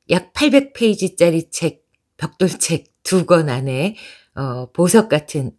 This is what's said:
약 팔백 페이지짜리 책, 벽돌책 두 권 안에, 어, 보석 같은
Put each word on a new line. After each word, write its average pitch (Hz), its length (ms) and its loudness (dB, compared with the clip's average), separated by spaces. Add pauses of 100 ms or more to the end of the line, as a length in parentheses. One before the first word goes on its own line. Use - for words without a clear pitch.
약 - 220 -2
팔백 277 400 2
페이지짜리 175 760 0
책, - 360 -8 (300)
벽돌책 - 880 -4
두 185 220 0
권 165 240 2
안에, 135 480 -4 (380)
어, 127 360 -8
보석 214 380 2
같은 147 500 -4